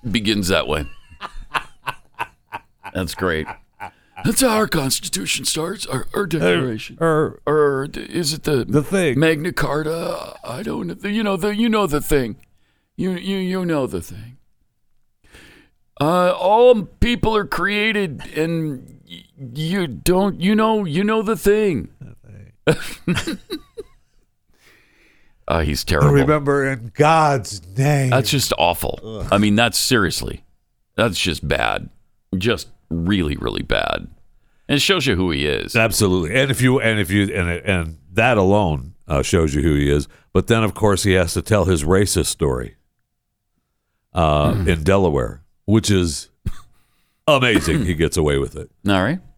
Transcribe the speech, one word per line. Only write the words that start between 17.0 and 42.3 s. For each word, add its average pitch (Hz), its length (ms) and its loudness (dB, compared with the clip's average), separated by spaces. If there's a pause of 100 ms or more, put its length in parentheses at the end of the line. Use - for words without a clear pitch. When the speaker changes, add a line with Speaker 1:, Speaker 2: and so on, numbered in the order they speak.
Speaker 1:
are 208 80 2
created, 202 800 -2 (140)
and 156 640 -4 (100)
y-, - 140 -20 (300)
you 165 340 -2
don't. 180 520 0
You 190 140 2
know. 220 300 2
You 170 180 -2
know 220 200 0
the 214 140 0
thing. 196 520 2 (800)
<laughs> - 720 -2 (2000)
Uh, 82 140 0
he's 76 220 0
terrible. 73 280 4
Speaker 2:
Remember 143 600 2
in 120 240 -8
God's 147 680 2 (160)
name. 139 320 2
Speaker 1:
That's 131 200 2
just 139 280 0
awful. - 440 0
Speaker 2:
Ugh. 107 300 -10
Speaker 1:
I 101 60 4
mean, 104 180 4
that's 117 220 2
seriously, - 680 0 (500)
that's 104 240 0
just - 280 -4
bad. 58 420 -2 (480)
Just 104 320 -2 (220)
really, 82 480 0
really 53 240 -6
bad. 50 460 -2 (600)
And 143 80 2
it 139 40 2
shows 180 260 0
you 117 100 2
who 92 140 0
he 71 160 -2
is. 57 280 -4
Speaker 2:
Absolutely. 101 640 2
And 135 120 0
if 117 100 -2
you, 127 200 4
and 113 200 0
if 90 100 -2
you, 101 240 2
and, 87 140 -2
and 85 500 -2 (140)
that 110 240 2
alone, 92 560 2 (140)
uh, 71 160 0
shows 80 320 2
you 73 80 0
who 78 120 2
he 71 160 2
is. 71 160 2 (280)
But 98 140 0
then, 113 140 4
of 101 120 -2
course, 101 300 0
he 98 80 2
has 90 200 2
to 92 80 -2
tell 101 240 2
his 87 180 2
racist 90 440 2
story, 64 500 -4 (1400)